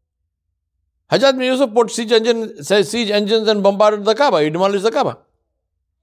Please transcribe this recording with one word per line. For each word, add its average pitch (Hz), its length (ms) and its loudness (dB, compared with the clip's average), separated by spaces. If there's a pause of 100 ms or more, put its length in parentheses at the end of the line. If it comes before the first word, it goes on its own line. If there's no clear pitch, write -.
(1120)
Hajjaj 262 280 2
bin 254 100 -2
Yusuf 254 260 0
put 233 160 2
siege 233 220 -6
engine, 226 520 0
siege 208 460 -2
engines 208 380 0
and 208 160 0
bombarded 208 400 2
the 214 100 2
Kaaba. 233 300 2
He 151 60 0
demolished 190 340 -2
the 226 80 0
Kaaba. 226 280 -2 (840)